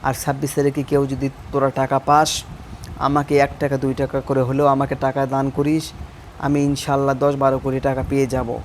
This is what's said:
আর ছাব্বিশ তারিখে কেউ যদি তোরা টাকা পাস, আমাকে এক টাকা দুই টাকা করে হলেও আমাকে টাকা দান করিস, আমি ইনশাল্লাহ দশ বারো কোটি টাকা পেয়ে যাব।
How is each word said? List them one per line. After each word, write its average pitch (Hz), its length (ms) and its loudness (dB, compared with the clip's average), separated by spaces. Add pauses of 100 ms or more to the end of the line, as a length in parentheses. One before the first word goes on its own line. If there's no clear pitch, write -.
আর 135 100 0
ছাব্বিশ 139 420 -4
তারিখে 143 280 0
কেউ 139 240 2
যদি 135 220 -2 (220)
তোরা 139 180 2
টাকা 135 300 0
পাস, 147 440 4 (560)
আমাকে 143 380 2
এক 139 220 4
টাকা 139 180 0
দুই 131 160 0
টাকা 135 280 -2
করে 135 200 0
হলেও 135 240 2
আমাকে 139 300 2
টাকা 135 300 0
দান 135 240 0
করিস, 151 420 0 (480)
আমি 143 240 2
ইনশাল্লাহ 139 520 0
দশ 143 200 2
বারো 135 240 2
কোটি 131 200 -2
টাকা 131 300 0
পেয়ে 139 180 2
যাব। 120 380 -2